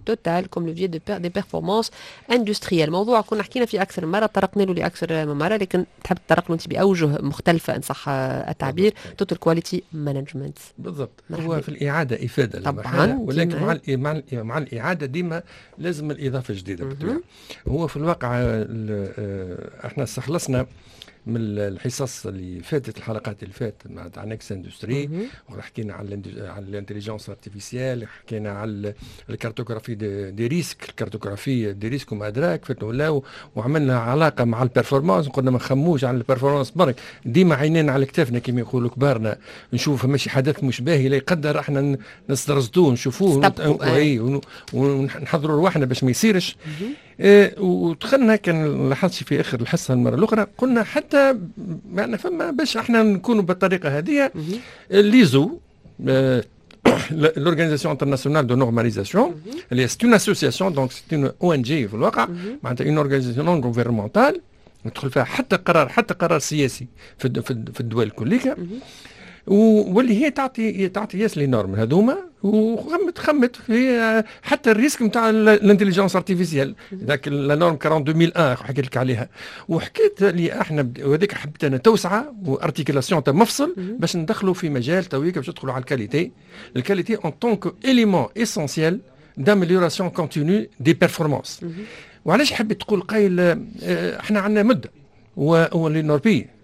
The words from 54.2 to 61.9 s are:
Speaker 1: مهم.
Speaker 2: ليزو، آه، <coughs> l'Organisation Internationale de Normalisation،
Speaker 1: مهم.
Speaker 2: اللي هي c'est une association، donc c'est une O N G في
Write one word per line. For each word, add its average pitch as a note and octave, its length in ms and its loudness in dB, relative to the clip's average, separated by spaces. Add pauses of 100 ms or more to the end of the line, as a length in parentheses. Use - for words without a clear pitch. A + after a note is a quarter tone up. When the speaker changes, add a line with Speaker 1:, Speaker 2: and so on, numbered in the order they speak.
Speaker 1:
مهم. E3+ 240 -6 (320)
Speaker 2:
ليزو، G#3 680 6 (500)
آه، C3 360 2 (440)
<coughs> - 360 2 (140)
l'Organisation D#3 520 0
Internationale C#3 580 0
de B2 80 2
Normalisation، A#2 600 0
Speaker 1:
مهم. C#4+ 200 2 (360)
Speaker 2:
اللي B2+ 120 2
هي A#2+ 40 2
c'est - 160 -4
une A#3 160 6
association، F3 560 0
donc C3 160 -2
c'est - 240 -6
une C#3 120 2
O E3+ 300 0
N B2 80 0
G A2+ 40 -2
في B2 240 -2